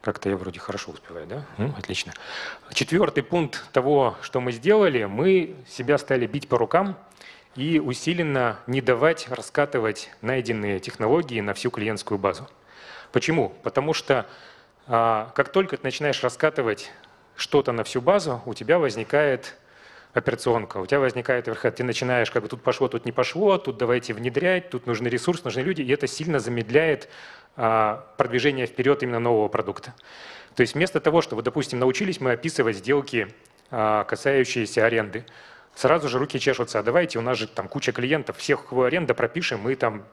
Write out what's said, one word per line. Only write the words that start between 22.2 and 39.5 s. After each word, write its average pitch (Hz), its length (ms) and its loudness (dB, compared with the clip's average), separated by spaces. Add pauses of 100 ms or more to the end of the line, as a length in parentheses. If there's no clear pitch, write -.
как 117 120 0
бы, 107 60 -8
тут - 140 -10
пошло, 127 260 0
тут 120 160 -4
не 117 80 -6
пошло, 185 460 2
тут 131 180 -6
давайте 120 380 0
внедрять, 139 560 -2
тут 123 160 -8
нужны 120 220 -2
ресурсы, 127 360 -2
нужны 120 160 -4
люди, 160 220 -2
и 127 100 2
это 147 140 0
сильно 156 320 -2
замедляет, 120 720 2 (440)
а, 110 520 2 (100)
продвижение 127 500 2
вперёд 135 360 2
именно 120 180 -2
нового 113 280 4
продукта. - 460 -4 (600)
То - 80 4
есть 113 120 2
вместо 160 260 0
того, 160 200 4
что, - 160 -4
вот, 113 80 -4
допустим, 127 340 -2
научились 131 400 0
мы 127 140 0
описывать 117 440 0
сделки, 117 520 -2 (420)
а, 107 340 2
касающиеся 123 840 2
аренды, 113 400 0 (480)
сразу 147 340 4
же 123 100 0
руки 143 200 -2
чешутся: 120 400 0
«А 104 40 0
давайте, 123 360 0
у 113 40 -4
нас 123 140 0
же 113 100 -4
там 95 220 -8
куча 143 240 -2
клиентов, 131 460 -2
всех, - 260 -2
у - 40 -20
кого 127 160 2
аренда, 143 300 2
пропишем, - 460 -2